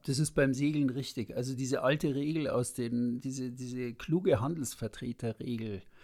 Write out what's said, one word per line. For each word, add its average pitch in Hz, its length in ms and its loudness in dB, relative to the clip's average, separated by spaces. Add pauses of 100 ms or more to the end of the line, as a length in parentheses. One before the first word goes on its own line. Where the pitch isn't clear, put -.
das 135 140 2
ist 151 140 2
beim 135 200 4
Segeln 143 380 2
richtig. 127 440 -6
Also 127 200 -2
diese 131 260 0
alte 143 320 2
Regel 147 340 0
aus - 280 0
den, 120 440 0
diese, 131 320 -4
diese 123 440 -6
kluge 175 460 4
Handelsvertreterregel, 117 1400 -4 (220)